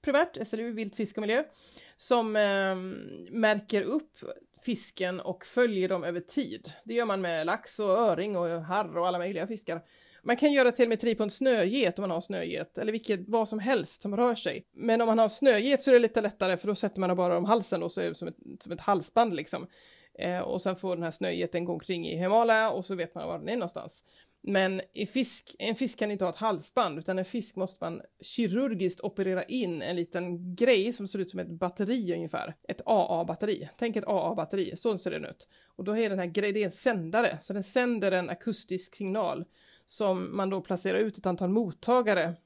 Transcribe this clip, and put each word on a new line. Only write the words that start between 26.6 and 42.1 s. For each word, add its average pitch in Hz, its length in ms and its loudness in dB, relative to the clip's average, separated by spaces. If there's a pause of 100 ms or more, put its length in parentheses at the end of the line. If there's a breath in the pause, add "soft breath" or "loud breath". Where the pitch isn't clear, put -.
utan 185 200 -4
en 185 60 -2
fisk - 320 -6
måste 185 280 -6
man 170 180 -8 (200)
kirurgiskt 208 800 0
operera 185 440 -2
in 180 380 -4
en 170 140 -4
liten 175 580 -4
grej 233 380 4
som 202 160 -8
ser 202 100 -6
ut 180 120 -4
som 185 100 -8
ett 180 100 -8
batteri 185 640 -2
ungefär. - 400 -6 (140)
Ett - 180 -8
A 208 240 4
A-batteri. 170 640 -2
Tänk 233 200 -2
ett 208 100 -2
A 175 260 0
A-batteri. 180 440 -2
Så 214 220 -2
ser 180 120 -4
den 156 140 -6
ut. - 240 -16 (280 soft breath)
Och - 80 -10
då 208 120 -2
är 220 140 2
den 190 80 0
här 180 80 -2
grej-, 196 260 0
det 214 80 0
är 208 40 2
en 175 60 -2
sändare. 208 680 0
Så - 120 -10
den 196 100 -4
sänder 226 500 2
en 180 180 0
akustisk - 680 -4
signal 190 480 -2 (420 soft breath)
som 190 500 -2
man 190 140 0
då 190 100 -2
placerar 185 380 -2
ut 214 200 0
ett - 80 -6
antal 180 220 0
mottagare 208 840 2 (120)